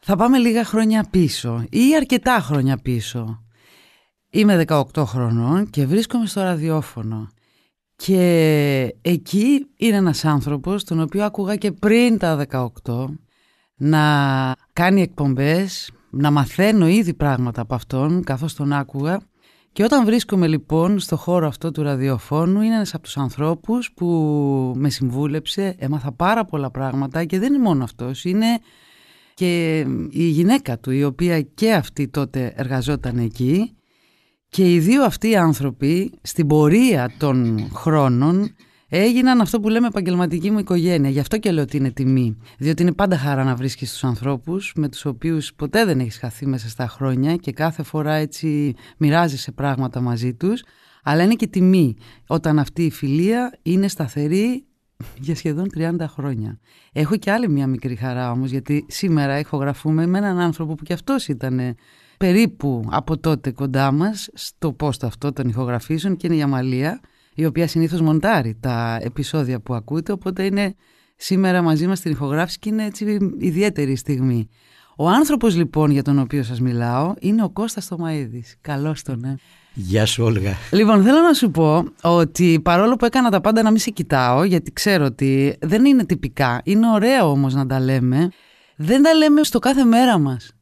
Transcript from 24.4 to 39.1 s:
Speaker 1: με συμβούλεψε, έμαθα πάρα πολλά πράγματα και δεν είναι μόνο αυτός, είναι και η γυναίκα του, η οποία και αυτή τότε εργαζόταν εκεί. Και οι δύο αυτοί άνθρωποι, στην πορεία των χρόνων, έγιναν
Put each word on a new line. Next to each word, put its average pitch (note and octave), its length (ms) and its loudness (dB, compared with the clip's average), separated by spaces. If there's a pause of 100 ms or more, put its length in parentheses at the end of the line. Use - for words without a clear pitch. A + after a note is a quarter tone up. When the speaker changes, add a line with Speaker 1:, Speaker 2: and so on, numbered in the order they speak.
Speaker 1:
με C#3 140 0
συμβούλεψε, D3 880 -4
έμαθα C#3 340 -4
πάρα G#3 340 0
πολλά C#3 260 -6
πράγματα C3+ 540 -4
και F#3 140 -4
δεν C4 140 0
είναι C4+ 100 0
μόνο D#3 200 0
αυτός, B2 420 -10
είναι G3+ 200 0 (920)
και E3+ 440 0 (300)
η D#3+ 140 -2
γυναίκα E3+ 560 2
του, C3 120 -6
η C#3 120 0
οποία D#3+ 380 0
και A3 320 0
αυτή D3 340 -2
τότε B2+ 480 -4
εργαζόταν B2+ 600 -4
εκεί. B2 560 -2 (760)
Και F3+ 240 4
οι F3 60 6
δύο A#3 240 4
αυτοί A3 320 0
άνθρωποι, D#3 760 0 (100)
στην - 260 -2
πορεία D3+ 680 4
των A#2+ 560 0
χρόνων, D#3 840 2 (340)
έγιναν A#3+ 520 4